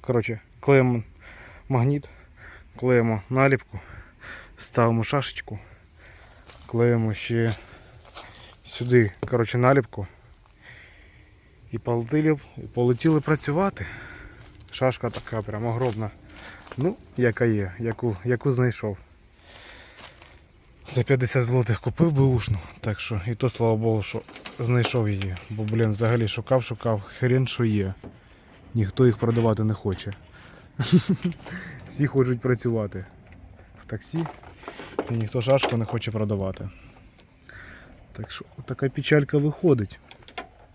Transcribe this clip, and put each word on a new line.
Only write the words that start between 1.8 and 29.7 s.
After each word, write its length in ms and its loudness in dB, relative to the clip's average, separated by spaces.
клеїмо 540 4
наліпку, 500 2
ставимо 460 2
шашечку, 560 -4
клеїмо 480 2
ще 400 0
сюди, 480 4
коротше, 280 0
наліпку. 500 2
І 60 -8
полетіли, 600 0
і 40 -12
полетіли 600 2
працювати. 640 0
Шашка 380 -2
така 320 -6
прям 240 -6
огромна. 460 -2
Ну, 180 0
яка 280 2
є, 340 0
яку, 460 -4
яку 260 0
знайшов. 460 -2
За 120 2
п'ятдесят 420 2
злотих 340 2
купив 320 2
би 120 4
ушну, 360 2
так 180 -4
що 280 -4
і 80 -2
то, 140 0
слава 260 2
Богу, 280 2
що 180 -8
знайшов 500 2
її. 260 -2
Бо, 140 -6
блін, 280 2
взагалі 360 2
шукав, 360 0
шукав, 380 -2
хрен 460 0
що 180 -2
є. 280 0
Ніхто 320 2
їх 120 4
продавати 460 2
не 100 0